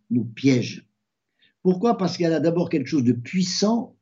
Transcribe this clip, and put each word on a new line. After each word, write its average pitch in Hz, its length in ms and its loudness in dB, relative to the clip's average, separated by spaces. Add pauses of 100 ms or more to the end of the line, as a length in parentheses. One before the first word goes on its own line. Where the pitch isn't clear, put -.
(100)
nous 117 140 0
piège. 123 640 0 (760)
Pourquoi ? 185 340 2
Parce 185 200 -2
qu'elle 170 160 0
a 156 80 0
d'abord 165 300 0
quelque 143 200 -2
chose 143 140 0
de 123 80 4
puissant 185 880 -2